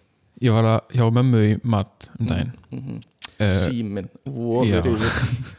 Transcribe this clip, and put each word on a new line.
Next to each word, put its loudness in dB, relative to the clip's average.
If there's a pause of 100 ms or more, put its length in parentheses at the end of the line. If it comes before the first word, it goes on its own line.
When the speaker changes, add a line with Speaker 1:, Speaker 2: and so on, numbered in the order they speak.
(400)
Speaker 1:
ég 2
var 4
að, 2 (120)
hjá 4
mömmu 4
í 2
mat -4 (100)
um -2
daginn. -4 (180)
Speaker 2:
Mhm. -12 (380)
Speaker 1:
Eh, 2
Speaker 2:
Síminn, -2 (180)
vofir 0
Speaker 1:
já. 0
Speaker 2:
yfir. -2